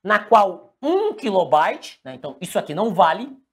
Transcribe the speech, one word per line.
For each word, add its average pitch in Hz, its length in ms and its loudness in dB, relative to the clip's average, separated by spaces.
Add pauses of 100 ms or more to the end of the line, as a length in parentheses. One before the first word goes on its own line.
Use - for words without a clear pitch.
na 208 160 0
qual 202 640 2
um 392 320 0
kilobyte, 185 880 0
né, 131 120 -16
então 135 260 -14
isso 185 180 -6
aqui 151 160 -6
não 202 200 -2
vale. 185 420 2 (160)